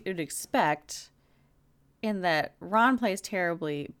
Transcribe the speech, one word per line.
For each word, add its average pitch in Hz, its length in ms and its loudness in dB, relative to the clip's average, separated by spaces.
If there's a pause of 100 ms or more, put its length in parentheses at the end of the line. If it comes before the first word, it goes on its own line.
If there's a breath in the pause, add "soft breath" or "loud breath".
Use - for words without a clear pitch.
would 185 120 -4
expect, - 920 -2 (920)
in 208 200 -2
that 160 380 2
Ron 226 380 4
plays 202 240 0
terribly, 165 680 -2 (100)